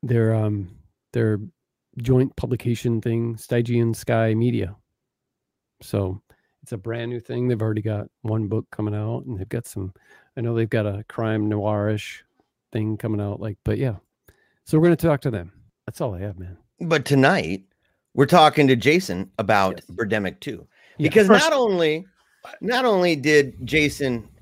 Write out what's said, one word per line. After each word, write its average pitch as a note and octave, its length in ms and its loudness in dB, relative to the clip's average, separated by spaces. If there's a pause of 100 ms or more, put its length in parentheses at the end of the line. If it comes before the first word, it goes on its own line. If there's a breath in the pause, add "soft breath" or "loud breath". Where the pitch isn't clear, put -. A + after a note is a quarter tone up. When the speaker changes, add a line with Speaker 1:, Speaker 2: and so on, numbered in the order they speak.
Speaker 1:
their, A#2 320 2
um, G#2 360 -2 (420)
their A2 260 0 (600)
joint B2+ 380 2
publication A#2+ 640 -2
thing, A#2 340 -2
Stygian A#2 580 0
Sky A2+ 400 0
Media. A2 400 -2 (1080)
So G2 400 -4 (400)
it's - 100 -14
a A#2+ 60 -8
brand A#2 320 -8
new A#2+ 100 -8
thing. B2 280 -4
They've A#2 120 0
already G#2+ 220 -2
got G#2 240 -4 (160)
one A2 260 -2
book A2 220 -4
coming G#2 240 -4
out, G#2+ 320 -6
and A#2 120 -8
they've G2 100 -10
got A#2 180 -6
some, F#2+ 260 -10 (440 soft breath)
I C3 40 -8
know A#2 140 -2
they've A2+ 160 0
got A2 160 0
a G2+ 220 -6
crime G#2+ 420 -2
noirish G#2 680 -2 (500)
thing A2 260 -4
coming G#2+ 240 -4
out. G2+ 200 -6
Like, G#2 240 -10
but G#2+ 140 -2
yeah. B2 180 -2 (680)
So D#3 140 2
we're D#3+ 60 4
gonna F3 120 6
talk D3+ 260 0
to C#3 80 -2
them. F2+ 220 -8 (340)
That's - 140 -14
all A#2+ 140 -4
I F2+ 60 -10
have, G2 180 -8
man. F2+ 180 -14 (240)
Speaker 2:
But D#3+ 240 0
tonight, C3+ 600 2 (500)
we're C3+ 120 4
talking D3+ 420 6
to C3 80 6
Jason B2 640 0
about G2 500 2
Speaker 1:
Yes. F2+ 80 -16
Speaker 2:
Birdemic G2+ 440 -4
two. E2+ 260 -12 (320 soft breath)
Speaker 1:
Yeah. D3 100 0
Speaker 2:
Because G#3+ 180 6
Speaker 3:
First C4+ 240 6
Speaker 2:
not - 20 0
only, F3+ 540 0 (540 loud breath)
not B3 240 -2
only F3+ 320 2
did C#3+ 400 2 (100)
Jason C3+ 640 -2 (140)